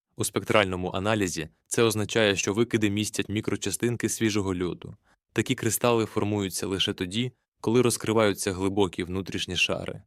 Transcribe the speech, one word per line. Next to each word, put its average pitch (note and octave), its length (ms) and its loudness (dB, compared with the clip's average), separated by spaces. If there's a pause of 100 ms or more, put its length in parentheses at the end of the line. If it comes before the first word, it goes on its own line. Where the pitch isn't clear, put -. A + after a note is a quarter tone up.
(160)
У A2 80 -4
спектральному F#2+ 680 2
аналізі F#2+ 580 -2 (180)
це - 160 0
означає, G#2+ 540 2
що G2 180 -2
викиди A2 360 2
містять G2+ 380 -2
мікрочастинки G#2+ 800 -2
свіжого G2+ 460 0
льоду. F2+ 420 -6 (360)
Такі A#2 220 0
кристали A#2 520 2
формуються G2+ 600 -2
лише G2 260 -2
тоді, G2+ 400 -4 (280)
коли A#2 220 4
розкриваються A2 680 2
глибокі F#2+ 520 2
внутрішні F2+ 520 -6
шари. - 500 -2